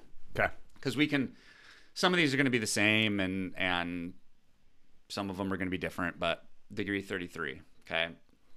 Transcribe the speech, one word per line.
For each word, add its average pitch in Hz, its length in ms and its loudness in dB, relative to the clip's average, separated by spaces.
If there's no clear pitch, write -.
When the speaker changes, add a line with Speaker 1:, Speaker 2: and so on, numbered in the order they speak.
Speaker 1:
Okay. 104 140 2
Speaker 2:
'Cause 123 160 -2
we 151 100 6
can, 143 300 0
some 180 180 4
of 180 60 4
these 147 160 4
are - 20 2
gonna 139 140 4
be 123 80 4
the 107 80 2
same 107 540 4
and, 92 360 -2
and 87 580 -2
some 101 220 -6
of 90 60 -4
them 98 160 -2
are 95 40 0
gonna 90 140 -2
be 90 80 -2
different, 85 400 -2
but 85 260 0
Degree 101 300 -2
thirty-three, 85 580 -6
okay? 82 220 0